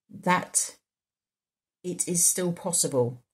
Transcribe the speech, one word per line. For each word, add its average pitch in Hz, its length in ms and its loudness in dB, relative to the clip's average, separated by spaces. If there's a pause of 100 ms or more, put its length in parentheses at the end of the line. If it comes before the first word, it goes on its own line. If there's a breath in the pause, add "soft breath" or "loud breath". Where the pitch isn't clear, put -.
that - 680 0 (1080)
it 175 240 -4
is 170 180 2
still 180 280 0
possible. 139 680 0 (100)